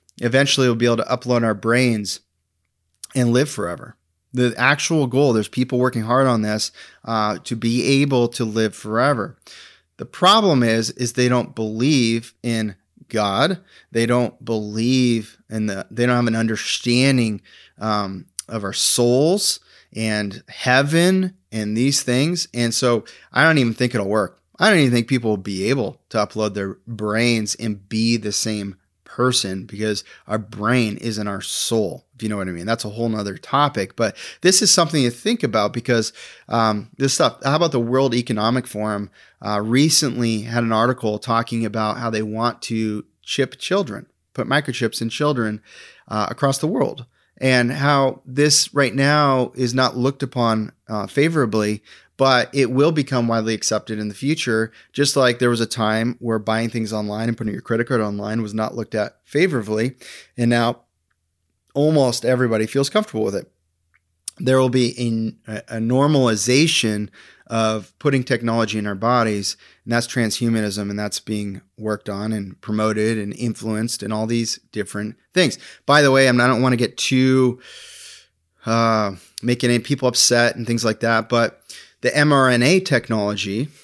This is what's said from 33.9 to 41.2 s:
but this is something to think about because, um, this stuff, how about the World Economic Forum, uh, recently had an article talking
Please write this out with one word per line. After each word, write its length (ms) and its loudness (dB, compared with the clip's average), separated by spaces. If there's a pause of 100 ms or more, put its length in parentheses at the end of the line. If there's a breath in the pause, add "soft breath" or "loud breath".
but 200 -2 (260 loud breath)
this 200 4
is 80 2
something 340 2
to 60 4
think 320 -4
about 320 0
because, 400 0 (340 loud breath)
um, 500 0
this 160 0
stuff, 300 2
how 120 0
about 160 0
the 80 0
World 340 2
Economic 540 0
Forum, 420 -6 (340 soft breath)
uh, 160 -2
recently 800 2
had 220 -2
an 80 0
article 460 0
talking 480 -2